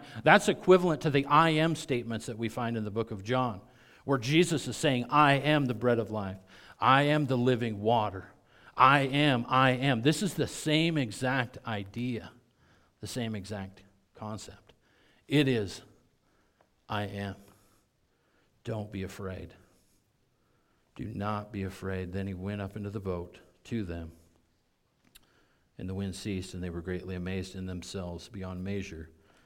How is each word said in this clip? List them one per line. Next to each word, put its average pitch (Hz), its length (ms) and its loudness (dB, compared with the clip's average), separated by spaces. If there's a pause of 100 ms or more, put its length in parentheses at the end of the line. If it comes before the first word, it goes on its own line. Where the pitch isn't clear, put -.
(240)
that's 175 240 8
equivalent 180 540 6
to 165 80 0
the 135 160 4
"I 156 260 6
am" 160 240 2
statements 113 520 -4
that 113 100 -8
we 117 100 -2
find 117 300 -4
in 107 80 -4
the 104 60 -6
book 110 200 -4
of 104 100 -8
John, 120 380 -2 (460)
where 139 120 2
Jesus 143 520 2
is 117 80 -6
saying, 123 320 0
"I 147 240 8
am 143 320 2
the 123 80 -2
bread 117 260 2
of 104 100 -2
life. 98 280 -6 (420)
I 127 240 6
am 147 220 2
the 131 120 0
living 120 440 0
water. 107 500 0 (460)
I 135 240 8
am, 135 480 2
I 131 220 6
am." 127 300 0
This 156 220 2
is 185 120 -2
the 147 120 0
same 160 500 0
exact 127 680 -2
idea, 107 680 -6 (720)
the 107 60 -12
same 113 280 -4
exact 95 480 -10 (320)
concept. - 560 -14 (560)
It 139 220 4
is, 107 320 -2 (1080)
"I 104 200 -4
am." 101 280 -6 (1300)
Don't 107 260 -8
be 98 140 -6
afraid. 95 500 -10 (1400)
Do 113 180 -10
not 104 380 -4
be 98 120 -6
afraid. 92 500 -6
Then 95 120 -4
he 98 80 -6
went 98 280 -6
up 98 160 -8
into 101 120 -8
the 104 120 -8
boat 90 380 -8 (260)
to 113 180 -6
them, 85 300 -10 (1600)
and 92 120 -10
the 92 40 -6
wind 95 220 -4
ceased, 95 380 -6
and 90 100 -8
they 90 60 -4
were 85 120 -6
greatly 90 320 -6
amazed 92 420 -6
in 92 100 -8
themselves 90 640 -10
beyond 92 340 -10
measure, 92 460 -8 (360)